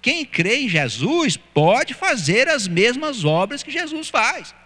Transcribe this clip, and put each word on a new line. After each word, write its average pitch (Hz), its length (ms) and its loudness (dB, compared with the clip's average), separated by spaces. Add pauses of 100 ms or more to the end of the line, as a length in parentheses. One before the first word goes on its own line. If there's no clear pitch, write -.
quem 311 200 0
crê 220 380 0
em 247 80 -2
Jesus 165 680 0
pode 214 600 0
fazer 240 520 0
as 262 200 0
mesmas 240 560 0
obras 185 400 0
que 302 80 -12
Jesus 311 360 -6
faz. 269 460 0 (120)